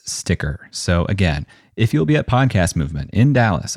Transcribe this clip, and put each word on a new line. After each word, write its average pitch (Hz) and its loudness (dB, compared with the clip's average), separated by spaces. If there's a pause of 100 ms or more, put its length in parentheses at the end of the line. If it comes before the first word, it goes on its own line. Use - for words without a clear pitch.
sticker. - -6
So 85 0
again, 85 0 (280)
if 110 0
you'll 156 0
be 151 2
at 143 -2
Podcast 123 2
Movement 71 -4
in 131 4
Dallas, 113 0